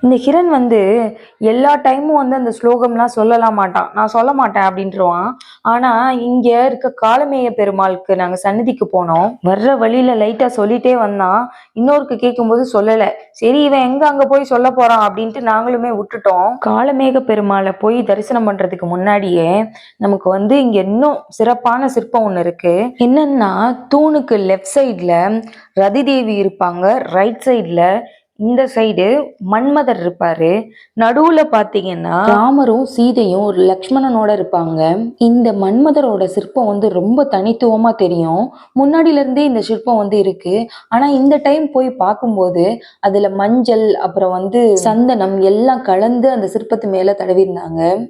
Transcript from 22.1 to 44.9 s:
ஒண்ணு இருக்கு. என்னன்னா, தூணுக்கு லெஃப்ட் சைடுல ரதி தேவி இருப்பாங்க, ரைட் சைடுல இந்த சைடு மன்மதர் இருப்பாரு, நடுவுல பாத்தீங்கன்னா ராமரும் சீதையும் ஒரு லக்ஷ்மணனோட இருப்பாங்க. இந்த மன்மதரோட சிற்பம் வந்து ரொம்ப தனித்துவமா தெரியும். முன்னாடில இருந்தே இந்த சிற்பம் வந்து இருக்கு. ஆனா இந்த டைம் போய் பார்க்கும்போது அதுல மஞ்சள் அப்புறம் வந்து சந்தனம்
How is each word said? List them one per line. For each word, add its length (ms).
ஒண்ணு 180
இருக்கு. 300
என்னன்னா, 480
தூணுக்கு 440
லெஃப்ட் 260
சைடுல 400
ரதி 280
தேவி 380
இருப்பாங்க, 440
ரைட் 320
சைடுல 360
இந்த 260
சைடு 400
மன்மதர் 560
இருப்பாரு, 480
நடுவுல 440
பாத்தீங்கன்னா 640
ராமரும் 580
சீதையும் 640
ஒரு 120
லக்ஷ்மணனோட 680
இருப்பாங்க. 420
இந்த 340
மன்மதரோட 720
சிற்பம் 460
வந்து 180
ரொம்ப 420
தனித்துவமா 640
தெரியும். 480
முன்னாடில 480
இருந்தே 220
இந்த 160
சிற்பம் 400
வந்து 160
இருக்கு. 380
ஆனா 180
இந்த 240
டைம் 280
போய் 240
பார்க்கும்போது 720
அதுல 300
மஞ்சள் 440
அப்புறம் 300
வந்து 260
சந்தனம் 500